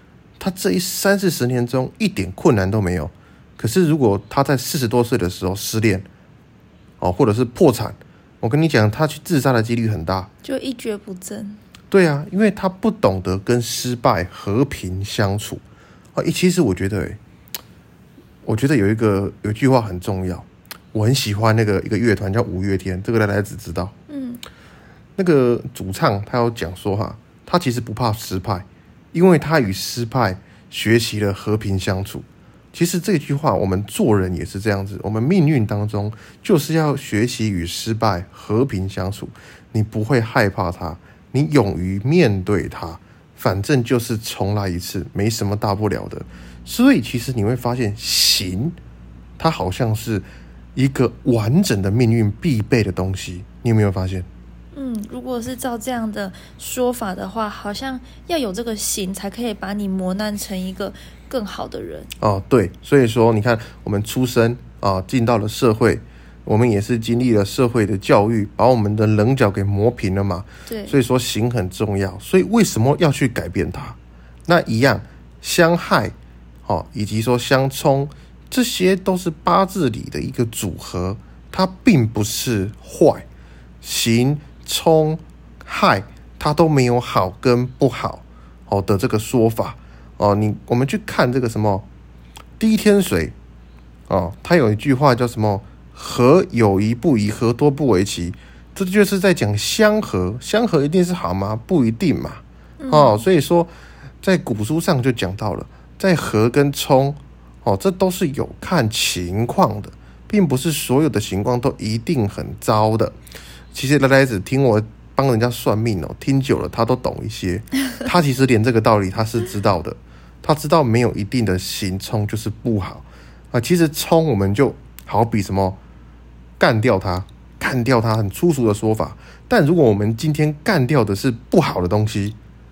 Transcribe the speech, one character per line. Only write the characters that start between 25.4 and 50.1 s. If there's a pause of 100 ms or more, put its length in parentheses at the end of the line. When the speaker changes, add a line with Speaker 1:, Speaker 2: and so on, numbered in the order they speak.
Speaker 1:
主
唱
他
有
讲
说
哈， (260)
他
其
实
不
怕
失
败， (500)
因
为
他
与
失
败 (320)
学
习
了
和
平
相
处。 (500)
其
实
这
句
话
我
们
做
人
也
是
这
样
子，
我
们
命
运
当
中 (320)
就
是
要
学
习
与
失
败
和
平
相
处。 (440)
你
不
会
害
怕
它， (360)
你
勇
于
面
对
它， (360)
反
正
就
是
重
来
一
次，
没
什
么
大
不
了
的。 (400)
所
以
其
实
你
会
发
现，
刑 (680)
它
好
像
是 (540)